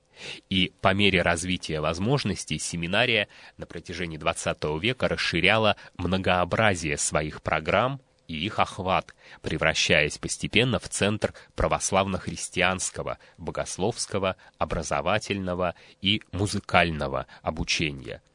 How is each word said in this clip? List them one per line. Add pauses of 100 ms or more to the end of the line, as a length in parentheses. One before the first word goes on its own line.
(480)
И
по
мере
развития
возможностей
семинария (300)
на
протяжении
двадцатого
века
расширяла (220)
многообразие
своих
программ (280)
и
их
охват, (260)
превращаясь
постепенно
в
центр (220)
православно-христианского, (200)
богословского, (220)
образовательного (260)
и (100)
музыкального (160)
обучения, (140)